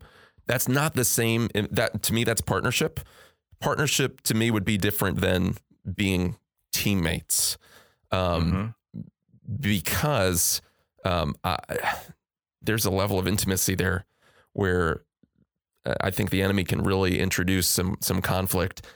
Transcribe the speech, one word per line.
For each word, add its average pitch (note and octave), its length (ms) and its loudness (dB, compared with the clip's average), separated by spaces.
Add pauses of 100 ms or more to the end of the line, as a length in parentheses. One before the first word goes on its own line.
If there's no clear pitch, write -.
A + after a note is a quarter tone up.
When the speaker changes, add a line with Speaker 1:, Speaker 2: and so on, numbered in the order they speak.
(460)
Speaker 1:
that's B2 220 0
not C#3+ 260 0
the B2+ 100 2
same. A2+ 440 2 (220)
That, A2 340 -2
to G2+ 100 0
me, A#2 100 2
that's A2+ 160 0
partnership. - 600 -2 (600)
Partnership C#3+ 640 0
to - 120 0
me A2+ 160 4
would G#2+ 140 2
be G#2+ 140 2
different G2 420 0
than F#2 360 2 (380)
being F#2 420 0 (360)
teammates. E2 840 0 (540)
Um, F2 400 2
Speaker 2:
Mm-hmm. G#2+ 500 -8 (580)
Speaker 1:
because, G2+ 1000 0 (440)
um, E2+ 300 0 (100)
I, F2+ 120 0 (1080)
there's G#2+ 220 0
a G2+ 60 0
level F#2+ 280 2
of F#2 100 0
intimacy F#2+ 460 0
there F#2 320 -2 (460)
where, F2+ 500 0 (840)
uh, - 160 -2
I G2 100 -2
think G#2 200 -2
the F#2+ 120 0
enemy G2 220 2
can - 180 -2
really F#2+ 380 2
introduce F#2 460 0
some, F2+ 340 0
some F#2+ 220 -2
conflict F#2 600 -2 (140)